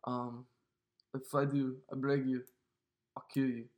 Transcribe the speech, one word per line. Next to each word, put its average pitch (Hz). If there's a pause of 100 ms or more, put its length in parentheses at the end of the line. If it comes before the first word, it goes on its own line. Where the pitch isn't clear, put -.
Um, 123 (680)
if 131
I 156
do, 135 (140)
I -
beg 135
you, 127 (720)
I'll -
kill 135
you. 120 (120)